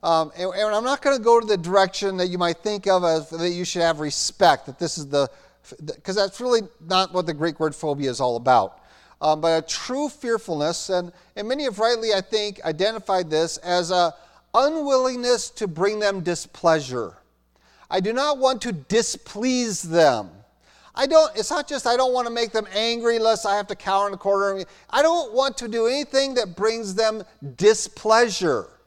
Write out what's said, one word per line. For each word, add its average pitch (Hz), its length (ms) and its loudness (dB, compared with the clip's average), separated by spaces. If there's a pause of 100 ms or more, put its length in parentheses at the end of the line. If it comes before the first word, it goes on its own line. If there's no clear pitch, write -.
Um, 160 340 0
and, 180 160 -6
and 208 220 -2
I'm 220 80 0
not 269 200 -2
gonna 277 180 2
go 233 180 6
to 226 80 0
the 214 100 2
direction 190 600 2
that 185 100 0
you 180 100 -4
might 170 220 0
think 208 300 -4
of 185 160 4
as 160 260 0
that 165 200 -4
you 175 140 -6
should 170 180 -4
have 165 180 2
respect, 151 680 2
that 131 140 -14
this 170 180 -4
is 147 80 -10
the, 139 240 0 (720)
'cause 190 140 -6
that's 196 240 -2
really 240 220 0 (260)
not 185 260 0
what 180 120 0
the 165 80 -4
Greek 160 260 -2
word 156 160 -2
phobia 143 340 -2
is 120 100 -6
all 123 140 0
about. 120 460 2 (420)
Um, 156 180 0
but 165 220 2
a 160 60 -14
true 277 400 -4
fearfulness, 185 800 -4
and, 180 220 -2 (240)
and 208 100 -8
many 269 160 -4
have 226 160 -6
rightly, 226 340 0
I 196 100 0
think, 208 420 -4
identified 185 680 -2
this 156 280 0
as 180 340 -2
a 175 200 4 (400)
unwillingness 254 1000 0
to 208 180 -6
bring 196 320 -2
them 196 220 0
displeasure. 147 960 -2 (720)
I 190 100 0
do 202 120 -2
not 277 260 -2
want 254 240 0
to 240 100 -6
displease 220 1080 -4
them. 143 480 2 (640)
I 269 120 0
don't, 320 300 6
it's 214 140 -4
not 294 180 -4
just 269 180 -6
I 240 100 2
don't 254 160 2
want 247 140 -2
to 233 60 -6
make 233 180 -4
them 220 220 -4
angry 233 460 0
lest 220 280 2
I 202 100 0
have 202 120 -4
to 196 80 -8
cower 196 300 0
in 202 60 -4
the 190 60 -12
corner. 196 460 0 (260)
I 254 120 2
don't 320 300 2
want 262 260 0
to 240 100 -10
do 226 180 0
anything 269 480 -2
that 202 220 -2
brings 220 380 -2
them 220 280 0 (340)
displeasure. 208 1120 2 (180)